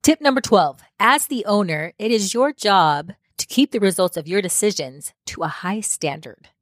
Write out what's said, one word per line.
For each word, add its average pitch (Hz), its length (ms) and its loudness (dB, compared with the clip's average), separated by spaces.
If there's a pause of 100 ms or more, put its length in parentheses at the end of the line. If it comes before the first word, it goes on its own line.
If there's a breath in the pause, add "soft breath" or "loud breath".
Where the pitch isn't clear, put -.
Tip 311 180 4
number 269 220 2
twelve, 160 400 2 (180)
as 254 280 2
the 247 180 -4
owner, 170 520 -2
it 220 120 -2
is 208 240 0
your 269 180 0
job 170 640 2 (240)
to - 80 -8
keep 277 240 2
the 226 100 -2
results 185 380 0
of 151 100 -10
your 196 140 -2
decisions 160 720 -4 (100)
to - 180 -10
a 160 60 -4
high 196 320 -6
standard. 151 680 -8 (140)